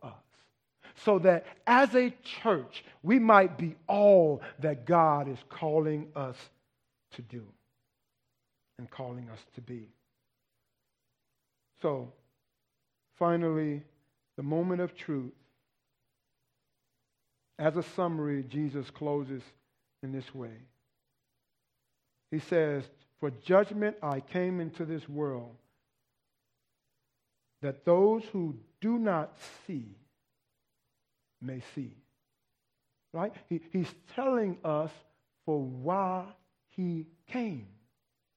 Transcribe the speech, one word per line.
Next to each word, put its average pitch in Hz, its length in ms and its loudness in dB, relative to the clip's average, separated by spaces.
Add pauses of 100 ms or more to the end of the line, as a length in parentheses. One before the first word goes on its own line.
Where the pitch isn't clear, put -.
us 123 100 -16 (920)
so 208 140 6
that 175 260 4 (220)
as 240 280 6
a 247 200 4 (280)
church, 170 400 -2 (200)
we 214 160 6
might 196 400 8
be 165 180 -4 (100)
all 196 540 8 (200)
that 139 260 -4
God 156 420 6
is 127 100 -8 (120)
calling 156 680 0
us 131 200 -8 (760)
to - 100 -16
do 117 220 -16 (1300)
and 123 120 -16
calling 123 400 -12
us 110 80 -18 (160)
to 127 60 -14
be. 117 280 -16 (1900)
So, 135 300 -4 (1040)
finally, 160 680 0 (540)
the 139 60 -10
moment 170 380 -2
of 180 160 -6
truth. 135 360 -8 (2250)
As 156 180 0
a 175 60 -2
summary, 151 680 -4
Jesus 139 400 -6
closes 143 540 -8 (600)
in 135 100 -10
this 135 200 -10
way. 117 240 -14 (1700)
He 160 80 -4
says, 151 460 0 (340)
"For 147 120 -4
judgment 208 680 2
I 143 200 -4
came 180 400 -4
into 165 240 -8
this 156 240 -8
world, 135 480 -8 (2000)
that 135 220 -8
those 202 420 4
who 165 280 -6 (260)
do 226 160 0
not 190 400 -2 (300)
see 131 220 -8 (1500)
may 127 200 -10 (140)
see." 117 220 -12 (1160)
Right? 185 200 -6 (160)
He, 165 120 -4 (120)
he's 185 200 -4 (220)
telling 240 500 -2
us 156 280 -2 (520)
for 151 160 -2
why 180 680 -4 (500)
he 170 300 -4 (200)
came. 196 400 -8 (720)